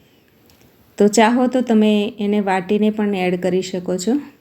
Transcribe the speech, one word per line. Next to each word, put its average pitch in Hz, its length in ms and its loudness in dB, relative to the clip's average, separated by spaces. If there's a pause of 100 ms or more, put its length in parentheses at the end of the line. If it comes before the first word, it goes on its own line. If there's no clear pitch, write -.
(1000)
તો 208 100 6
ચાહો 240 380 2
તો 254 140 0
તમે 214 580 2
એને 208 220 -2
વાટીને 202 500 0
પણ 208 240 -2
એડ 180 280 -2
કરી 185 200 0
શકો 180 340 -6
છો. 226 240 -2 (200)